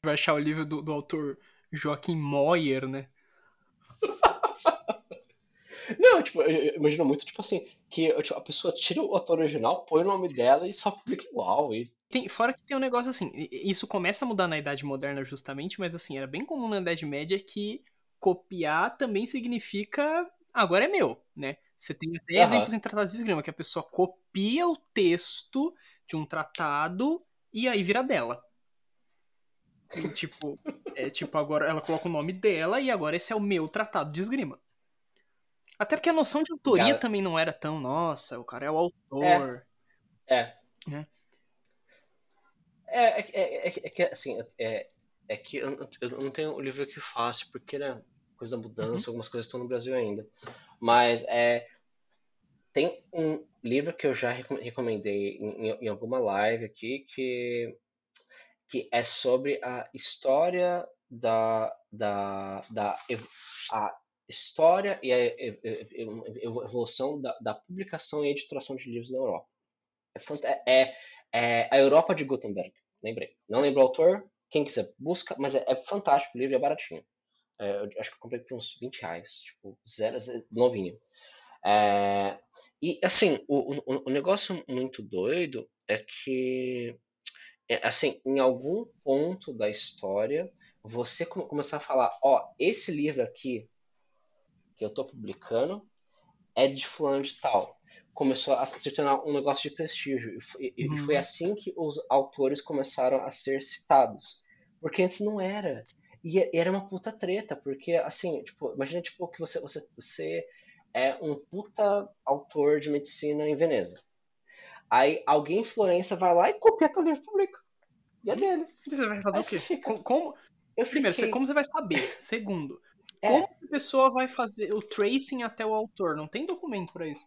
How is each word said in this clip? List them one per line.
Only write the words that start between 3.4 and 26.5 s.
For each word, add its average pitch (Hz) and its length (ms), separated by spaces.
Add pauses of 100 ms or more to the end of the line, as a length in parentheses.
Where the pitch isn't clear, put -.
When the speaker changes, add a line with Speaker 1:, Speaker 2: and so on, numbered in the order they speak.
Speaker 2:
<laughs> - 880 (1080)
Não, 440 220
tipo, - 200
eu, 147 80
eu 151 260
imagino 151 300
muito, 143 200
tipo - 160
assim, - 240 (240)
que, 160 220 (100)
tipo, - 160
a - 40
pessoa - 320
tira - 280
o - 140
autor 170 240
original, 147 460
põe 160 160
o 180 40
nome 190 280
dela 135 340
e 202 60
só - 180
publica - 360
igual, 131 460
e 120 180 (180)
Speaker 1:
Tem, 254 200
fora 240 240
que - 120
tem 277 120
um - 20
negócio 247 300
assim, 190 240
i-, 151 180
i-, 175 200
isso - 160
começa 196 380
a - 20
mudar 196 200
na 160 100
Idade 143 280
Moderna 139 380
justamente, 139 560
mas 170 160
assim, 151 220
era 135 100
bem 180 180
comum 262 220
na 208 120
Idade 165 260
Média 156 340
que 208 440 (360)
copiar 180 800
também 226 280
significa, 247 1040 (240)
"Agora 202 320
é - 20
meu", 359 340 (140)
né? 139 220 (200)
Você - 160
tem 165 220
até 175 260
Speaker 2:
Aham. - 20
Speaker 1:
exemplos 214 300
em 226 60
tratados 208 320
de 214 60
esgrima, 208 240
que 151 80
a 160 40
pessoa - 300
copia 208 840
o 330 100 (160)
texto 214 800 (340)
de - 80
um 156 100
tratado 165 960 (300)